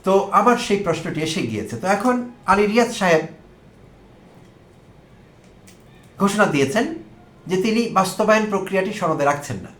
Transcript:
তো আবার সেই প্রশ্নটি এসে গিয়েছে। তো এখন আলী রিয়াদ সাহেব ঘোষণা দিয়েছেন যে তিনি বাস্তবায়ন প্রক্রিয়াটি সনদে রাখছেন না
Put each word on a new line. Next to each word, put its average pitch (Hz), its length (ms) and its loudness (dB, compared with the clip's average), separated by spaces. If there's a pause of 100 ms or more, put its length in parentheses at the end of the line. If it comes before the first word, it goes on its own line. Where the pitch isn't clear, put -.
তো 190 80 4 (260)
আবার 233 260 4
সেই 202 200 0
প্রশ্নটি - 420 -4
এসে 180 140 -4 (100)
গিয়েছে। 107 300 -6
তো 180 40 -8 (100)
এখন 247 200 0 (360)
আলী 202 160 4
রিয়াদ 226 320 2
সাহেব 170 240 2 (3000)
ঘোষণা 202 320 2
দিয়েছেন 147 320 2 (640)
যে 185 160 -2
তিনি 220 160 0 (160)
বাস্তবায়ন 214 540 2
প্রক্রিয়াটি 190 480 -2
সনদে 156 280 -2
রাখছেন 143 380 -4
না - 140 -20